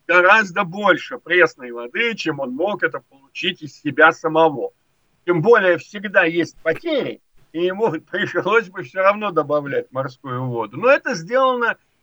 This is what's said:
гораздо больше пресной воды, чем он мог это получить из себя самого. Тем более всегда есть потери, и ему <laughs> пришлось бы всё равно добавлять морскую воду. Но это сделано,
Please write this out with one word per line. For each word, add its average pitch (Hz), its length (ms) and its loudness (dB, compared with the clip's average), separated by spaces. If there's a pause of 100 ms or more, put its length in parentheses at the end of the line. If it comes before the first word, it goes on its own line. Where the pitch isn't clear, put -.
гораздо 185 580 4
больше 185 540 -2
пресной 160 540 0
воды, 175 420 -4
чем 151 240 -6
он 127 140 -6
мог 180 320 -4
это - 160 -6
получить - 600 -10
из 143 180 -16
себя 151 320 4
самого. 156 580 0 (560)
Тем 175 160 0
более 196 360 4
всегда 196 460 -2
есть 165 380 -2
потери, 165 580 -4 (320)
и 165 120 -4
ему 190 260 0
<laughs> 156 200 -10
пришлось 190 600 -2
бы 185 140 -12
всё 190 180 -4
равно 208 300 2
добавлять 143 580 -2
морскую 131 560 -6
воду. 117 300 -6
Но 208 120 2
это 285 260 4
сделано, 240 640 0 (260)